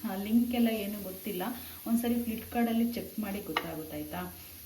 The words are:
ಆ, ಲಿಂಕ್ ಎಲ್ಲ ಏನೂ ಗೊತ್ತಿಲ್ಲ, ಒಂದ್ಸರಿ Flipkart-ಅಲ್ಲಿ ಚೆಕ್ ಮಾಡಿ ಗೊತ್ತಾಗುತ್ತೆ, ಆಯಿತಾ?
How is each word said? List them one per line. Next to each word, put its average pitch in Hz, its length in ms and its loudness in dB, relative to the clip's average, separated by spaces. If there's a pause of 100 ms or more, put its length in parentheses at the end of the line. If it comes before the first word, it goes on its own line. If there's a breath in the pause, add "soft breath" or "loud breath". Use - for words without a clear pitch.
(120)
ಆ, 190 40 -2
ಲಿಂಕ್ 233 400 4
ಎಲ್ಲ 233 120 6
ಏನೂ 208 360 -2
ಗೊತ್ತಿಲ್ಲ, 185 400 -4 (440 loud breath)
ಒಂದ್ಸರಿ 240 280 4
Flipkart-ಅಲ್ಲಿ 233 760 2
ಚೆಕ್ - 260 -4
ಮಾಡಿ 202 200 -2
ಗೊತ್ತಾಗುತ್ತೆ, 156 580 -4
ಆಯಿತಾ? 175 360 -6 (320 loud breath)